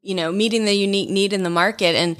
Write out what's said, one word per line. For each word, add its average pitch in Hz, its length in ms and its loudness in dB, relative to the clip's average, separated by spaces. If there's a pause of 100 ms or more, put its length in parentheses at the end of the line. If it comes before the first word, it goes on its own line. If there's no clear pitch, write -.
you 190 140 -6
know, 165 160 -2
meeting 220 320 0
the 208 100 2
unique 196 360 0
need 196 220 0
in 190 120 -2
the 170 60 -2
market 175 440 0
and 165 260 0